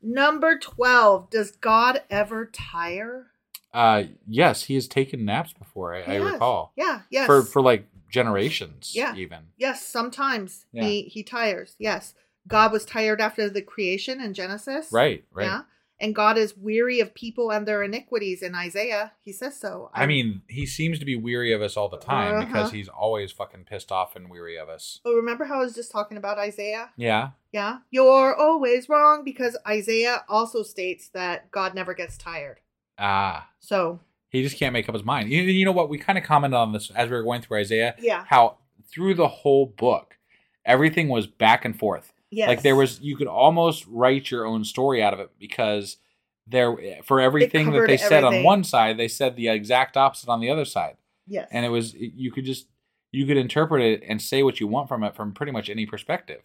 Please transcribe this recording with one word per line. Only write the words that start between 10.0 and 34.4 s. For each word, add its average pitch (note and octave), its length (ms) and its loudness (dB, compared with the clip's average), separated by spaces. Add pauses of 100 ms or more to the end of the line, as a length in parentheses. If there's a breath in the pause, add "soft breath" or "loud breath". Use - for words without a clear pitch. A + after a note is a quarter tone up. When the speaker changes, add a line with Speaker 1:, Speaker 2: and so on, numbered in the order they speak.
Speaker 2:
Yeah. A3+ 140 -4
Speaker 1:
he, G#3 180 -2
he G#3+ 200 -14
tires, G#3 540 -4
yes. G#3 360 -6 (340)
God A3+ 240 4
was G#3+ 140 -2
tired A3 340 -2
after G#3+ 300 -2
the G3+ 120 -6
creation G3+ 600 -6
in G#3+ 120 -8
Genesis. G#3+ 600 -10
Speaker 2:
Right, B2+ 360 0
right. F#2+ 180 -6
Speaker 1:
Yeah. G#3+ 140 -6 (380)
And G#3+ 160 -6
God G#3+ 220 2
is G#3+ 180 -2
weary A3+ 460 -2
of G3 120 -2
people A#3 380 -6
and G#3+ 160 -4
their G#3 160 -2
iniquities G3+ 580 -6
in F3+ 140 -10
Isaiah. G#3 560 -6 (100)
He G3+ 120 -18
says C4 260 -12
so. F#3 340 -12
Speaker 2:
I B2 100 -2
Speaker 1:
I'm C#3+ 40 0
Speaker 2:
mean, A#2 400 -2
he C3 180 -10
seems D#3+ 340 -4
to C#3 60 -10
be C3 120 -4
weary A#2+ 340 -4
of G#2+ 100 0
us G2+ 140 -4
all G#2 140 -4
the F2+ 80 -14
time G3 380 -2
Speaker 1:
Uh-huh. G#3+ 100 -2
Speaker 2:
because A2 260 -4
he's G2+ 160 -10
always G#2 460 -4
fucking F#2+ 320 -14
pissed - 260 -14
off F#2 240 -4
and F2+ 140 -18
weary E2+ 280 -14
of D#2 120 -14
us. - 340 -16
Speaker 1:
But A#3+ 120 0
remember A#3 300 -2
how C#4 100 -8
I C4 80 0
was A#3+ 120 -6
just A#3 160 -14
talking G#3 240 -6
about G3+ 220 -6
Isaiah? G#3 580 -8
Speaker 2:
Yeah. A#2+ 360 -2 (200)
Speaker 1:
Yeah. G#3+ 280 -6 (120)
You're C4 420 6
always C4+ 540 2
wrong D4 380 4
because B3 320 -6 (100)
Isaiah A3 640 -2
also A3 340 0
states F#3 460 -10
that F3+ 420 -8
God F#3+ 240 -4
never F3+ 180 -8
gets E3+ 240 -12
tired. D3 440 -14 (360)
Speaker 2:
Ah. G2 520 -2 (100)
Speaker 1:
So. F3 400 -2 (300)
Speaker 2:
He C3 120 0